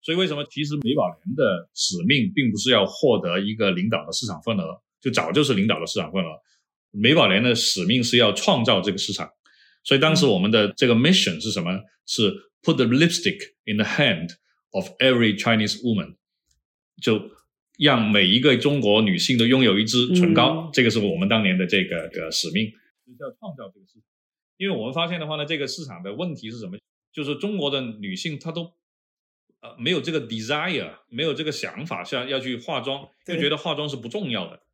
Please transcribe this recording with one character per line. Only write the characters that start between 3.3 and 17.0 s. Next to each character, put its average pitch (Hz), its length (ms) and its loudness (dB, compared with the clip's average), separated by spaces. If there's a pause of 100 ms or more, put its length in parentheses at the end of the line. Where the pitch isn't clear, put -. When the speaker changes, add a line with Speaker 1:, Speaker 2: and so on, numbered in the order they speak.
Speaker 1:
一 104 160 -4
个 107 180 0
领 90 180 -2
导 95 160 -2
的 82 60 -12
市 - 140 -6
场 85 160 -8
份 113 140 -2
额， 85 240 -6 (200)
就 131 100 -4
早 82 200 -2
就 139 140 2
是 127 80 0
领 101 140 2
导 104 120 0
的 82 80 -6
市 104 140 -4
场 80 100 -6
份 92 140 -2
额。 78 160 -12 (500)
美 110 240 4
宝 135 140 6
莲 98 140 4
的 123 120 2
使 98 300 0
命 120 180 2
是 117 140 0
要 113 160 6
创 135 320 2
造 110 160 4
这 98 100 -2
个 90 60 -2
市 - 160 -4
场。 - 180 -8 (540)
所 139 120 4
以 131 40 4
当 156 160 4
时 170 100 4
我 104 120 4
们 95 120 2
的 107 220 4
这 - 140 2
个 120 80 6
mission 117 460 4
是 107 120 -4
什 87 100 -4
么？ 92 160 -4 (280)
是 104 260 0 (300)
put 160 120 2
the 131 100 2
lipstick 143 720 0 (100)
in 107 120 -4
the 107 80 2
hand 92 460 0 (400)
of 95 180 -4 (100)
every 117 380 4
Chinese 110 460 0
woman， 107 340 -2 (840)